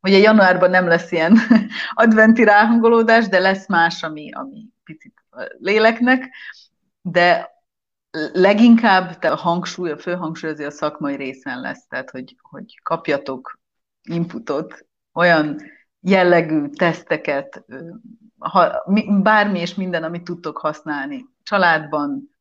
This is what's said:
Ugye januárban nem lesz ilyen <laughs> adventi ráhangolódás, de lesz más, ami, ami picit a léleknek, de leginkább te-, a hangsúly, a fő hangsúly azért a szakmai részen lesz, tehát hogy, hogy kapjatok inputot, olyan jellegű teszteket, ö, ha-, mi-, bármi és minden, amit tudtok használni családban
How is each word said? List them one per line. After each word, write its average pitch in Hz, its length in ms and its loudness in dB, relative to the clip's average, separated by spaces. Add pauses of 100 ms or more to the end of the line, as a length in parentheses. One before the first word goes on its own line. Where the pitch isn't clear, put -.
Ugye 190 180 4
januárban 190 520 6
nem 185 160 2
lesz 170 260 0
ilyen 170 240 4 (320)
<laughs> - 260 -12
adventi 226 500 4
ráhangolódás, 226 840 4
de 185 100 0
lesz 190 300 -2
más, 170 340 0
ami, 151 300 -12
ami - 360 -16 (160)
picit - 300 -20 (160)
a 123 120 -16 (160)
léleknek, 233 720 -2 (720)
de 175 480 0 (840)
leginkább 202 840 4
te-, 135 140 -2
a 151 40 -4
hangsúly, 170 540 -6
a 143 80 -8
fő 175 160 -8
hangsúly 160 360 -10
azért 147 220 -10
a 147 40 -20
szakmai 147 400 -6
részen 131 440 -12
lesz, 127 260 -12
tehát 131 240 -12
hogy, 131 320 -18
hogy - 400 -20
kapjatok 139 760 -8 (420)
inputot, 156 840 -8 (260)
olyan 160 480 0 (400)
jellegű 170 680 2
teszteket, 151 1000 -6
ö, 135 220 -20 (500)
ha-, 175 480 -2
mi-, 208 200 0 (160)
bármi 208 380 0
és 170 140 -8
minden, 180 300 -6
amit 170 200 -10
tudtok 170 340 -10
használni 143 680 -8 (160)
családban 151 880 -2 (100)